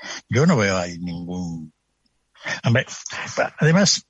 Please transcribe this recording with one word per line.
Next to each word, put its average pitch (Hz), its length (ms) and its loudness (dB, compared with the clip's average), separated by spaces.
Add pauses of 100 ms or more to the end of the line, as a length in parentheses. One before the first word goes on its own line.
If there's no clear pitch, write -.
(300)
yo 127 160 4
no 175 120 6
veo 98 200 2
ahí 87 220 -4
ningún. 87 720 -8 (880)
Hombre, 117 220 2 (760)
además, 170 500 4